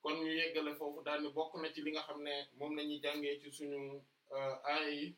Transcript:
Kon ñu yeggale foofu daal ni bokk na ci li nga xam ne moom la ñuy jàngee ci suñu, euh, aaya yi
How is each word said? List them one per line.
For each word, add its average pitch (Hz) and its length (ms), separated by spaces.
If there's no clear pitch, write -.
Kon 151 120
ñu 160 160
yeggale 160 440
foofu 147 280
daal 147 180
ni 147 100
bokk 160 240
na 160 160
ci 160 100
li 151 100
nga 151 120
xam 147 180
ne 147 120
moom 143 200
la 147 100
ñuy 147 180
jàngee 143 380
ci 143 120
suñu, 143 280
euh, 135 320
aaya 151 260
yi 147 180